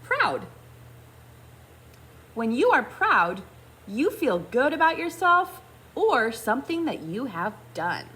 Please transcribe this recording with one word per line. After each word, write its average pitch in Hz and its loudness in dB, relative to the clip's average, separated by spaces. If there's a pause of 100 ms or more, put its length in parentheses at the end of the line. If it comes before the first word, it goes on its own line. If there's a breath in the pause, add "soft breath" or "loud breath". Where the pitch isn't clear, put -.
Proud. 494 -2 (1900)
When 226 -2
you 277 4
are 302 4
proud, 196 0 (460)
you 233 -2
feel 220 0
good 254 0
about 320 2
yourself 349 0 (340)
or 226 2
something 277 -4
that 262 -4
you 170 -8
have 196 -6 (200)
done. 160 -4 (100)